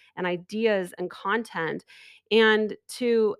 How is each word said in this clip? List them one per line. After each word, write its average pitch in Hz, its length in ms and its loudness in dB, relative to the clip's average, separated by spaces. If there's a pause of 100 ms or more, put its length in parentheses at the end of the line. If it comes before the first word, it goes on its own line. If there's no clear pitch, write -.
(160)
and 185 100 -6
ideas 185 680 -2
and 180 140 -6
content. 185 760 -4 (480)
And 214 440 4 (200)
to 226 440 2